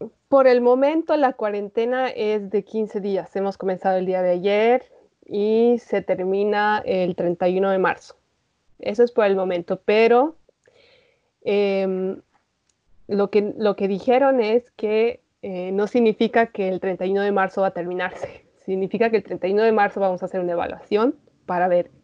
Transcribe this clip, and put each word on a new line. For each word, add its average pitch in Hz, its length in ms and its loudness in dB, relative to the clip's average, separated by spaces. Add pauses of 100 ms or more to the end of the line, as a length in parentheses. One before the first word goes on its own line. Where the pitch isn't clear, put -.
(300)
por 269 180 6
el 247 140 4
momento, 294 560 2
la 269 160 2
cuarentena 226 760 -4
es 214 420 -4
de 202 120 0
quince 214 380 -6
días. 190 340 -6
Hemos 196 220 -4
comenzado 190 400 -2
el 185 80 -2
día 185 160 -2
de 180 80 2
ayer 208 600 0 (340)
y 220 540 2
se 202 240 -4
termina 208 840 -2
el 185 300 -2
treinta 180 340 -2
y 185 80 0
uno 196 140 0
de 190 80 0
marzo. - 360 -4 (640)
Eso 208 260 0
es 240 80 2
por 214 140 2
el 196 100 2
momento, 185 480 -2
pero, 233 520 4 (1040)
em, 190 800 -2 (840)
lo 202 240 0
que, 208 260 0
lo 208 180 0
que 196 120 -2
dijeron 254 520 2
es 226 320 0
que, 220 500 -2 (200)
eh, 185 300 -8
no 202 160 0
significa 226 600 2
que 190 220 -4
el 185 100 -4
treinta 185 280 -4
y 190 40 -2
uno 196 100 0
de 202 100 0
marzo 190 300 -2
va 190 60 2
a 185 60 -4
terminarse. 180 800 -8
<laughs> - 120 -20
Significa 190 440 -2
que 220 80 0
el 196 60 0
treinta 180 240 -6
y 196 60 0
uno 208 100 2
de 226 80 4
marzo 208 280 0
vamos 185 220 -2
a 190 60 -8
hacer 185 140 -6
una 175 100 -4
evaluación 208 640 -2 (320)
para 180 200 0
ver 175 220 0 (140)